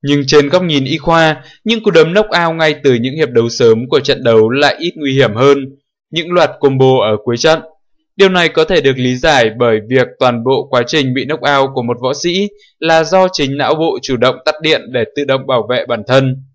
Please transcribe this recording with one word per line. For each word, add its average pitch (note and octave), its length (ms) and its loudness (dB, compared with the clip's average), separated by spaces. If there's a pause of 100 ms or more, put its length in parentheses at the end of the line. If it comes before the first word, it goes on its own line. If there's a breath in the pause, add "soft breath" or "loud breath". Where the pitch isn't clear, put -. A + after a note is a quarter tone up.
Nhưng C#3+ 220 0
trên C#3+ 220 4
góc F3+ 140 0
nhìn C#3+ 220 -2
y D#3+ 120 -4
khoa, D#3+ 460 0 (200 loud breath)
những A3 200 -2
cú G#3+ 80 2
đấm E3 220 4
knockout F3 420 0
ngay D#3 280 0
từ C3+ 100 4
những B2 220 -2
hiệp D#3 140 -2
đấu A#2 200 2
sớm A#2 400 2
của D3 100 2
trận C3 240 -4
đấu A2+ 260 4
lại C#3 300 0
ít E3+ 160 -6
nguy C#3+ 180 -4
hiểm B2 220 2
hơn C#3 220 4 (540)
những E3 200 -6
loạt E3+ 180 2 (100)
combo C3 420 2
ở G#2+ 220 0
cuối A#2+ 140 -2
trận. D#3 220 2 (560)
Điều F#3+ 140 2
này F3 200 2
có D#3+ 140 0
thể D#3+ 180 0
được C3+ 160 2
lý B2+ 180 -2
giải B2+ 340 2 (100)
bởi A#2 200 2 (100)
việc B2+ 180 2 (120)
toàn A#2+ 240 0
bộ C3 260 -2
quá B2 180 0
trình C3+ 260 -2
bị B2+ 120 -4
knockout C#3 480 0
của B2+ 100 -4
một A#2 180 -4
võ B2+ 120 -4
sĩ F3+ 360 -4 (300 soft breath)
là D#3+ 240 2
do F#3 240 2
chính C#3+ 300 -4
não C#3+ 180 0
bộ D#3 260 -4
chủ B2+ 160 -4
động B2+ 180 0 (100)
tắt D3+ 160 0
điện D#3 200 0 (120)
để A#2+ 100 0 (120)
tự C#3+ 100 -4
động C3 220 -2
bảo A#2+ 220 0
vệ B2 160 -2
bản A2 220 -4
thân. C3 360 0 (120)